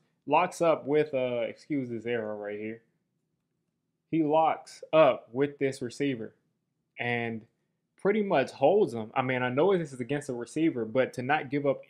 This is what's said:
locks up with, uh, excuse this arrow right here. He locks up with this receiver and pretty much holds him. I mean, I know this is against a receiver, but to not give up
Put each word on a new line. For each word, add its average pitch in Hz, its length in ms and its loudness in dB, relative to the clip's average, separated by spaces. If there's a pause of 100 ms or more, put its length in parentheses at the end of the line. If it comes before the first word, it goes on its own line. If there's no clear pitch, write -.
(260)
locks 170 360 0
up 156 240 2
with, 147 280 0
uh, 123 280 -2
excuse 123 480 -6
this 113 160 -8
arrow 110 320 -4
right 104 200 -8
here. 110 240 -10 (1300)
He 160 140 0
locks 151 580 0 (120)
up 151 400 6
with 143 260 -2
this 135 220 -2
receiver 120 520 -4 (680)
and 117 420 -4 (580)
pretty 208 220 2
much 165 300 2
holds 160 420 4
him. 113 220 -6
I 131 80 2
mean, 127 180 0
I 123 80 0
know 160 260 2
this 160 160 -4
is 127 80 -10
against 139 300 -4
a 131 40 -6
receiver, 123 520 -2
but 123 280 0
to 123 100 -6
not 135 260 -2
give 143 160 -2
up 135 240 0